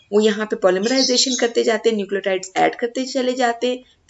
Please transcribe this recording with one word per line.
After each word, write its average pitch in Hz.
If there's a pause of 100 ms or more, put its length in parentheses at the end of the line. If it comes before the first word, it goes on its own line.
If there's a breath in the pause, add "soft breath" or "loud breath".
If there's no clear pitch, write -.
(120 loud breath)
वो 208
यहाँ 214
पे 220
polymerization 247
करते 240
जाते 226
हैं, 220
nucleotides 190
ऐड 160
करते 247
चले 254
जाते 247
हैं 254 (280 soft breath)